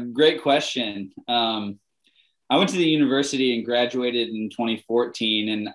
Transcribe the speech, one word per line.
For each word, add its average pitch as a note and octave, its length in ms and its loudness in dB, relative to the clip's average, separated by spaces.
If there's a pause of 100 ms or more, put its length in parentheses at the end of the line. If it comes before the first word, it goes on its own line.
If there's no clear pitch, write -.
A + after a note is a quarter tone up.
(140)
great D#3 280 4
question. A#2 720 0 (160)
Um, A2 520 -2 (680)
I C3 60 2
went F#3 140 4
to F#3 80 -4
the E3+ 100 2
university C#3 640 2
and A2+ 120 -4
graduated A#2+ 640 0
in A2 200 -6
twenty A2+ 380 -4
fourteen, A2+ 600 0
and, G#2 260 -4